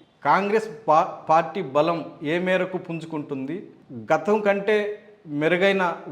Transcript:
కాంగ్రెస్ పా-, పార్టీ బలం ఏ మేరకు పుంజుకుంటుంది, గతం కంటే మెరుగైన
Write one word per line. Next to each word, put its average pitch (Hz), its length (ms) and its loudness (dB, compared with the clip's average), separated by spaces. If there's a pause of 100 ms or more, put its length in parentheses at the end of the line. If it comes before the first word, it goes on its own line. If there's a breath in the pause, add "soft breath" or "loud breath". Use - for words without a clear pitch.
(260)
కాంగ్రెస్ 202 440 2 (180)
పా-, 160 420 2
పార్టీ 165 320 2
బలం 151 500 0 (120)
ఏ 156 160 0
మేరకు 185 380 0
పుంజుకుంటుంది, 160 920 -8 (440)
గతం 208 280 2
కంటే 202 600 0 (260)
మెరుగైన 175 680 2 (140)